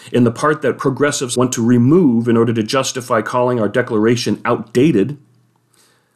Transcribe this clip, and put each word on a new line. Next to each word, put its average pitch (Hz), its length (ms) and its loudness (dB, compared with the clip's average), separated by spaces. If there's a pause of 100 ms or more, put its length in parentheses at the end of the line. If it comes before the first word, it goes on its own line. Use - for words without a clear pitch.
(100)
in 120 140 2
the 113 60 2
part 151 320 -2
that 123 160 -2
progressives 135 580 -2
want 123 160 0
to 117 120 -2
remove 123 640 4
in 117 100 2
order 117 180 2
to 113 80 -2
justify 123 580 -4
calling 123 400 -2
our 104 80 0
declaration 113 800 0
outdated, 120 720 0 (960)